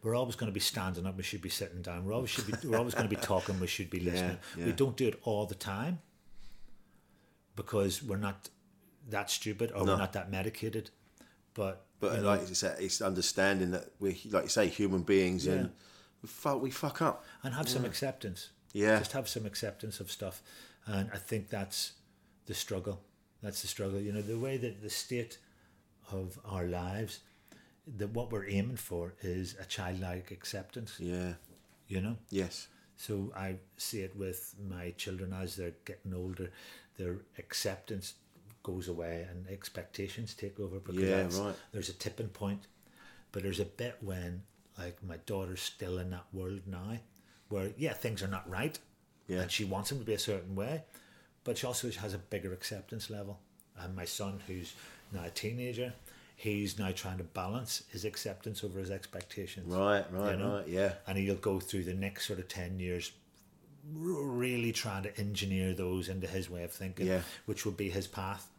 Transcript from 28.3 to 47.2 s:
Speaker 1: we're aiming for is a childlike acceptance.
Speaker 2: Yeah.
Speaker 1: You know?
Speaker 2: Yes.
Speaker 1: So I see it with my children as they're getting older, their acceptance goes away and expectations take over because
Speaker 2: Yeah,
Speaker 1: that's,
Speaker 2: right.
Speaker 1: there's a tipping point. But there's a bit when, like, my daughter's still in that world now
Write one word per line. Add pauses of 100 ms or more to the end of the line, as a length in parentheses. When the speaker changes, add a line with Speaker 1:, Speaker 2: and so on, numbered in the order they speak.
Speaker 1:
we're
aiming
for
is
a
childlike
acceptance.
Speaker 2:
Yeah. (520)
Speaker 1:
You
know? (140)
Speaker 2:
Yes. (300)
Speaker 1:
So
I (200)
see
it
with (140)
my
children
as
they're (100)
getting
older, (460)
their (200)
acceptance (480)
goes
away
and
expectations
take
over
because
Speaker 2:
Yeah,
Speaker 1:
that's,
Speaker 2:
right. (180)
Speaker 1:
there's
a
tipping
point. (680)
But
there's
a
bit
when, (360)
like,
my
daughter's
still
in
that
world
now (500)